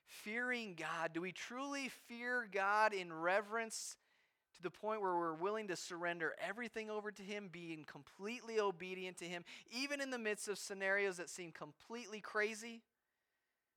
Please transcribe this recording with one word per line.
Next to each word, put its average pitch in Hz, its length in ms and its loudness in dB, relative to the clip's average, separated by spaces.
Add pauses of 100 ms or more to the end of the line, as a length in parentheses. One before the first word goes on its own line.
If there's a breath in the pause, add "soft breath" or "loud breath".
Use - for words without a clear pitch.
fearing 233 680 -2
God. 160 380 0
Do 160 80 0
we 180 140 -2
truly 269 560 -4
fear 240 600 -2
God 202 440 6
in 180 180 -2
reverence 202 840 2 (580)
to - 80 -20
the 170 80 -2
point 214 300 -2
where 185 160 4
we're 170 160 4
willing 208 340 0
to 180 80 0
surrender 170 640 0
everything 214 500 -4
over 214 220 -2
to 202 100 -12
him, 202 280 -6
being 165 340 -8
completely 220 720 -4
obedient 185 600 2
to 180 80 -8
him, 175 180 -4 (260 loud breath)
even 277 300 -2
in 269 120 0
the 254 60 0
midst 214 300 0
of 196 100 0
scenarios 196 600 4
that 170 120 -6
seem 175 220 -8
completely 208 720 -8
crazy? 220 600 0 (960)